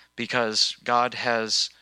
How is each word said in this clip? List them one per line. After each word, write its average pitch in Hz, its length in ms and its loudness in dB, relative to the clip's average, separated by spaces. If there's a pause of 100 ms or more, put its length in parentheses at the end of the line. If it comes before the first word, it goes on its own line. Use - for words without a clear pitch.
(160)
because 113 680 0
God 120 300 2
has 113 560 -2 (120)